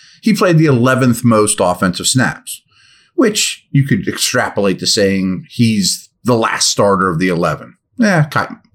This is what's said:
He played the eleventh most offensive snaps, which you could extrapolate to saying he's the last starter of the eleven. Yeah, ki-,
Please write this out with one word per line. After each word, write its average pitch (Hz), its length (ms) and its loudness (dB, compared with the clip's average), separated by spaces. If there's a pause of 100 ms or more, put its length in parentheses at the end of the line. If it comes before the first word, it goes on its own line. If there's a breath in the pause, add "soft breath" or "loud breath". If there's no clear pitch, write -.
(220 loud breath)
He 220 120 2
played 180 240 2
the 160 60 4
eleventh 127 600 2
most 107 360 2
offensive 92 480 -2
snaps, - 540 -4 (520 soft breath)
which - 560 -2
you 143 140 2
could 98 240 -2
extrapolate 101 720 -2
to 90 80 -4
saying 95 600 -2
he's 110 600 -2 (140)
the 123 120 2
last 110 320 -2
starter 98 400 2
of 82 120 -2
the 92 80 0
eleven. 85 480 -4 (200)
Yeah, 190 280 2
ki-, - 320 -4 (180)